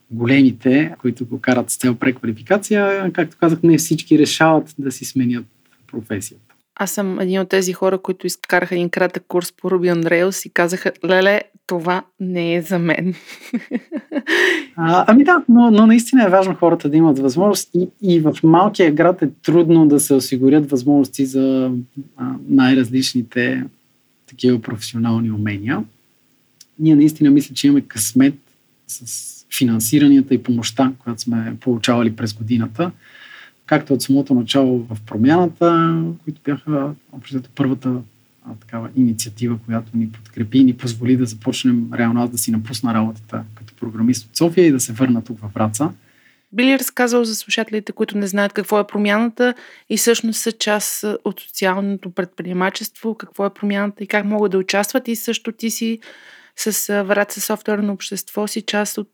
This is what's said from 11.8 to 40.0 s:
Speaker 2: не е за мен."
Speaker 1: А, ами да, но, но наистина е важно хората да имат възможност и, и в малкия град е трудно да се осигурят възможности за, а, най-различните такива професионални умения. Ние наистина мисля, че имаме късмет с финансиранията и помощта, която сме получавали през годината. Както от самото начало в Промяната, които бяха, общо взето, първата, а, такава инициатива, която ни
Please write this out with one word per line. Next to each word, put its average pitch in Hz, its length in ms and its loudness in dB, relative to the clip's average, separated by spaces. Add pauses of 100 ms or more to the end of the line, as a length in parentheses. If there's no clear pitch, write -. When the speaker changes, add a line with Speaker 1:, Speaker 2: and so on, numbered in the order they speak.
Speaker 2:
не 175 360 -4
е 175 60 -2
за 175 180 -4
мен." 170 340 -2 (1600)
Speaker 1:
А, 170 320 2
ами 247 160 8
да, 349 260 2
но, 233 220 6
но 214 160 6
наистина 233 380 4
е 185 40 2
важно 190 260 2
хората 160 340 2
да 151 80 2
имат 156 220 4
възможност 175 540 0
и, 180 140 0 (140)
и 175 180 4
в 151 240 0
малкия 175 480 4
град 170 300 2
е 143 80 0 (140)
трудно 165 440 6
да 143 120 6
се 139 140 0
осигурят 135 560 2
възможности 139 560 0
за, 131 460 0 (460)
а, 127 140 -8 (180)
най-различните 127 1120 0 (640)
такива 123 320 0
професионални 117 720 -4
умения. 107 520 -4 (960)
Ние 156 160 4
наистина 151 360 4
мисля, 139 240 2
че - 120 0
имаме 143 140 4
късмет 135 540 0 (520)
с - 420 -14 (280)
финансиранията 135 760 4
и 117 100 0
помощта, 123 560 0
която 117 220 -8
сме 113 380 -4
получавали 117 560 0
през 110 180 -6
годината. 113 580 -4 (760)
Както 151 280 0
от 127 80 0
самото 139 320 0
начало 127 560 0
в 110 160 -8
Промяната, 165 960 2 (220)
които 156 220 -12
бяха, 143 460 -4 (200)
общо 135 240 -12
взето, 127 200 -8
първата, 131 340 -2 (560)
а, 117 100 -18
такава 117 400 -12
инициатива, 117 720 -2
която 113 320 -6
ни 110 120 -2